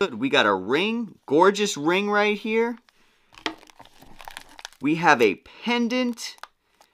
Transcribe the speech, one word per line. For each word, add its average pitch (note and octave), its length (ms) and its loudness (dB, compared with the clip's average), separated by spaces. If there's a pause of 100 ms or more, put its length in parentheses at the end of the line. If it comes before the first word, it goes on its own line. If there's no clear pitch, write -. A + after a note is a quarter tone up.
Good. E3+ 140 -4
We A#2 140 -4
got C3 180 4
a G#2 80 4
ring. E3+ 720 -4
Gorgeous G3 500 2
ring F3+ 340 -2
right G#3 260 0
here. A3+ 420 -4 (2000)
We D3 160 -2
have D#3 260 4
a G2+ 140 4
pendant. A#3+ 1000 -4 (580)